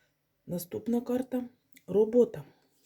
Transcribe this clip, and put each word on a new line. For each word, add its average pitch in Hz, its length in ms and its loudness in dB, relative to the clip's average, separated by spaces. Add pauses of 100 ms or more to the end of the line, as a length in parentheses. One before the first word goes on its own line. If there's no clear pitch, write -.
(460)
Наступна 208 540 -4
карта — 247 480 -4 (380)
робота 214 580 2 (400)